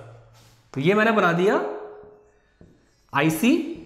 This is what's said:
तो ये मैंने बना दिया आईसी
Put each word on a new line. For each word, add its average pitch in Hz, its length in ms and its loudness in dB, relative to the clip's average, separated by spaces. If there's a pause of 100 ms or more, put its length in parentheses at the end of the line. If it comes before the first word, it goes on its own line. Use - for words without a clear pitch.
(720)
तो 135 80 -6
ये 175 120 2
मैंने 214 200 2
बना 180 200 2
दिया 202 280 2 (1500)
आईसी 160 380 2 (340)